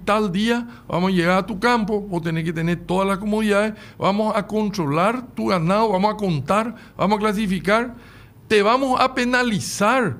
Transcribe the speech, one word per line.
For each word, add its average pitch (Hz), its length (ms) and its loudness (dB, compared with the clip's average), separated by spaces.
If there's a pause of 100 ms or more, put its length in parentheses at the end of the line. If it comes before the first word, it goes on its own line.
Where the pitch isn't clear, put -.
tal 214 260 0
día, 226 340 0 (220)
vamos 180 240 0
a - 20 0
llegar 180 260 2
a 196 60 0
tu 190 140 -8
campo, 220 420 0
vos 190 220 -6
tenés 160 220 -2
que 165 80 -2
tener 165 240 0 (100)
todas 190 220 0
las 196 100 0
comodidades, 214 560 0 (240)
vamos 208 380 0
a 208 100 -2
controlar 208 880 0
tu 220 140 -4
ganado, 196 400 2
vamos 208 260 2
a - 20 -10
contar, 196 600 0 (200)
vamos 202 200 2
a - 20 2
clasificar, 214 760 0 (500)
te 208 160 4
vamos 247 380 2
a 254 120 2
penalizar 240 1080 0